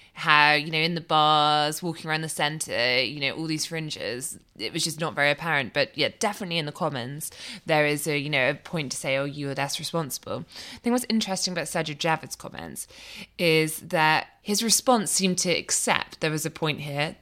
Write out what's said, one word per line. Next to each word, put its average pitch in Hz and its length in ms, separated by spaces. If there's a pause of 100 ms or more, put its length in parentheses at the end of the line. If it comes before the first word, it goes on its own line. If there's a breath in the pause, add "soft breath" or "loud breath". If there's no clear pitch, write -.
(120 soft breath)
how, 151 400
you 151 180
know, 160 80
in 165 160
the 165 60
bars, 151 840
walking 160 280
around 156 100
the 160 80
centre, 131 720
you 131 200
know, 135 140
all 160 120
these 156 180
fringes, 135 720 (200)
it 107 160
was 160 100
just 156 160
not 156 140
very 143 160
apparent. 147 420
But 139 240
yeah, 139 220
definitely 196 400
in 151 80
the 147 60
Commons, 143 580 (340 loud breath)
there 151 220
is 147 200
a, 147 120
you 143 100
know, 139 220
a 147 40
point 147 380
to - 60
say, 135 180
"Oh, 139 80
you 143 220
were 139 80
less 139 240
responsible." 156 640 (300 loud breath)
I 226 40
think 233 140
what's 247 160
interesting 190 440
about 170 120
Sajid 156 320
Javid's 156 400
comments - 500 (520 loud breath)
is 160 400
that 156 480 (160)
his 208 200
response 226 480
seemed 185 280
to 180 120
accept - 680
there 160 100
was 156 140
a 160 60
point 151 300
here 147 420